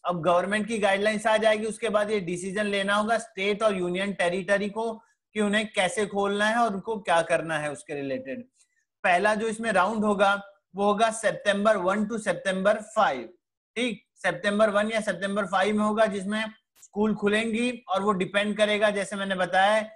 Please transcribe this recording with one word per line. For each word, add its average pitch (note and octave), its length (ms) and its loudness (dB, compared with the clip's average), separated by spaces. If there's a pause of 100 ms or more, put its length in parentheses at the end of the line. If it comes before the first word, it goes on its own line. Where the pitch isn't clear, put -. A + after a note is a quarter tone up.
अब F3 180 -2
government F#3+ 460 2
की A3+ 100 -4
guidelines G#3 500 0
आ G#3+ 100 4
जाएगी, G#3+ 280 2
उसके A3 240 -4
बाद G#3 220 0
ये G#3+ 80 0
decision F#3 460 -4
लेना G3+ 300 0
होगा G#3+ 220 0
state G3+ 460 -4
और G#3 140 2
union F#3 360 -2
territory F#3+ 560 0
को A3 240 -6 (400)
कि G#3+ 80 -2
उन्हें G#3 320 0
कैसे G3 320 0
खोलना G3+ 400 -2
है A3 100 0
और A#3 180 2
उनको A3 260 -6
क्या F3 220 2
करना D#3+ 360 -2
है D3 140 -4
उसके C#3+ 220 -12
related। C3 500 -6 (600)
पहला G3 320 4
जो A3 120 -2
इसमें A3+ 240 -4
round G#3 340 2
होगा G3+ 280 4 (420)
वो G3+ 100 0
होगा G#3 240 4 (120)
September G3+ 540 2
one G3+ 320 0
to A3+ 120 -4
September F#3+ 540 0 (240)
five, D3 260 2 (520)
ठीक, A#3 260 -4 (140)
September G#3 540 0
one G#3 220 0
या A3 100 -2
September G3 440 -4
five G3 320 2
में G#3+ 80 2
होगा, G#3+ 200 4
जिसमें G#3 380 -4 (400)
school G#3+ 320 0
खुलेंगी A3 560 0 (180)
और F#3+ 120 0
वो G#3 120 2
depend G3+ 440 -2
करेगा, G#3 320 2
जैसे G3 260 -4
मैंने G3 200 -4
बताया F#3+ 500 2 (100)